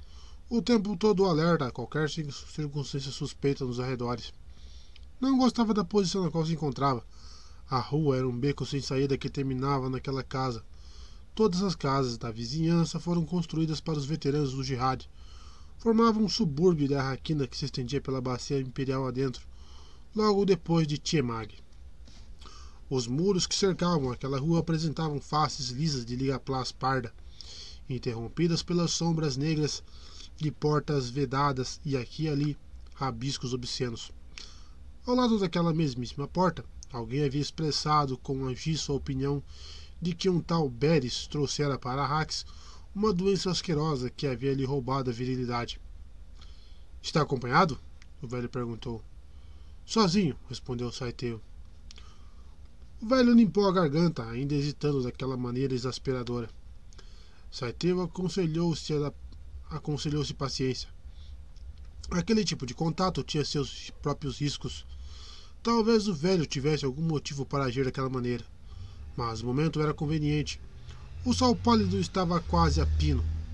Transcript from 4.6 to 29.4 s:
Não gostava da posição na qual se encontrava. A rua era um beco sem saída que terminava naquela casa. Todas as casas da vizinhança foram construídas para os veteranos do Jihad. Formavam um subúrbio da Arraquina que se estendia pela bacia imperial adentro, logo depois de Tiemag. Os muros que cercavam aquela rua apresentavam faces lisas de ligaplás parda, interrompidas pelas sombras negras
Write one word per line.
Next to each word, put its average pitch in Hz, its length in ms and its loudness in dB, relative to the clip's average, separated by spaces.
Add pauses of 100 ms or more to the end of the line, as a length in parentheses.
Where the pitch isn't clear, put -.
Não 262 180 4
gostava 233 340 6
da 202 120 2
posição 190 400 2
na 147 80 0
qual 165 120 2
se 160 80 0
encontrava. 135 540 0 (600)
A 127 120 2
rua 143 360 2
era 127 120 2
um 123 80 0
beco 139 280 2
sem 139 160 -2
saída 135 380 2
que 139 100 -4
terminava 135 600 0
naquela 131 340 -2
casa. 127 420 -2 (680)
Todas 196 280 4
as 190 120 2
casas 135 420 2
da 117 140 -6
vizinhança 160 720 2
foram 170 240 2
construídas 160 560 0
para 160 180 -2
os 135 80 -2
veteranos 147 460 0
do 135 100 -4
Jihad. 127 420 0 (760)
Formavam 226 440 6
um 196 60 4
subúrbio 160 600 4
da 139 120 2
Arraquina 135 460 0
que - 100 -8
se - 80 -6
estendia 131 360 -2
pela 131 200 -2
bacia 127 400 -2
imperial 131 460 -2
adentro, 127 400 -2 (680)
logo 208 320 6
depois 165 400 4
de 147 100 0
Tiemag. 117 580 0 (1300)
Os 127 200 -2
muros 175 400 2
que - 60 -2
cercavam 175 580 2
aquela 135 260 -2
rua 165 220 4
apresentavam 156 600 0
faces 147 500 0
lisas 131 360 0
de 120 80 -4
ligaplás 131 560 -2
parda, 131 420 0 (800)
interrompidas 127 720 0
pelas 175 300 0
sombras 156 440 2
negras 151 460 0 (540)